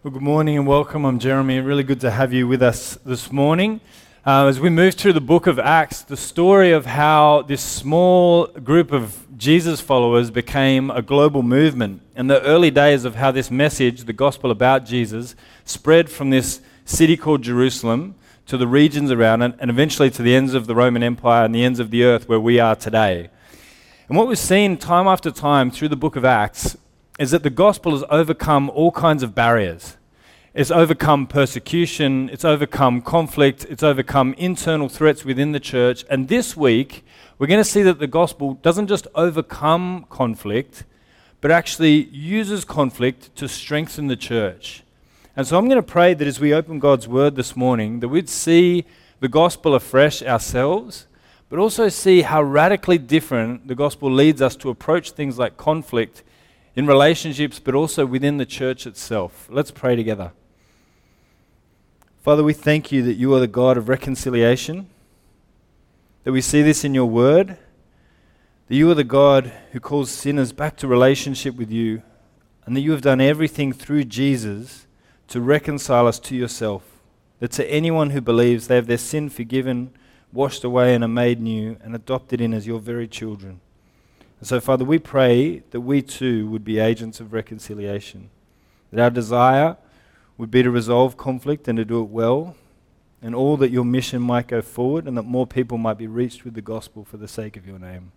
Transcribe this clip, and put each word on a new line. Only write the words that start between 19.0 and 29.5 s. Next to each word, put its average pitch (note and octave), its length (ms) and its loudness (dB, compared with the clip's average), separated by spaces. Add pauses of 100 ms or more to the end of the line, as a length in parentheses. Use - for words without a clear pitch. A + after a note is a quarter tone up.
around A#2 320 4
it, B2 160 -2
and C3 100 -4
eventually C#3 420 2
to A#2+ 120 -8
the A#2+ 120 4
ends C3 200 2
of A#2 140 -4
the A2+ 80 -2
Roman A#2+ 260 2
Empire A#2 420 2
and A2+ 100 0
the A#2+ 100 2
ends B2 160 0
of A2 100 -6
the A#2+ 140 2
earth A#2+ 240 2
where A2+ 120 2
we A#2 200 4
are A2+ 160 2
today. G2+ 540 -2 (800)
And C#3+ 80 -2
what A3+ 120 2
we've A3 100 -2
seen F#3+ 380 2
time F3 320 0
after F3 240 0
time C#3 400 0
through D3+ 160 -6
the D3 80 -2
book D3+ 180 -4
of B2+ 100 -4
Acts A#2 520 0 (420)
is C3+ 140 -2
that E3 100 2
the D3 80 0
gospel F3 420 2
has C#3 160 -4
overcome D3+ 640 0
all E3 220 2
kinds D3+ 320 0
of G#2+ 100 -10
barriers. A2+ 600 0 (580)